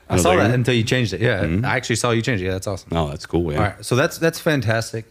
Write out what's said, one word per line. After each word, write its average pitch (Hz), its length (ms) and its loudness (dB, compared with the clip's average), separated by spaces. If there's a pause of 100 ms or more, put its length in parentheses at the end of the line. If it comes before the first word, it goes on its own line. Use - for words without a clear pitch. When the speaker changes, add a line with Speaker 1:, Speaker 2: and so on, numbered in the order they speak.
Speaker 1:
I - 40 -4
Speaker 2:
I - 20 0
was 92 80 4
Speaker 1:
saw 170 80 4
Speaker 2:
like, 180 80 4
Speaker 1:
that 131 100 4
Speaker 2:
"Hmm?" 120 60 2
Speaker 1:
until 123 180 2
you 117 100 2
changed 120 300 0
it. 90 80 -6
Yeah, 113 240 0
Speaker 2:
Mm-hmm. 92 220 0
Speaker 1:
I 104 100 0
actually 123 200 -2
saw 120 160 0
you 113 100 0
change 110 180 -2
it. 90 60 -2
Yeah, 95 60 -2
that's 92 140 -4
awesome. 95 300 -8
Speaker 2:
Oh, 80 140 2
that's - 160 -12
cool. 82 260 0
Yeah. 73 60 -2
Speaker 1:
All 107 60 2
right, 98 200 -4
so - 120 -2
that's, 156 200 0
that's 165 240 -2
fantastic. 113 720 -2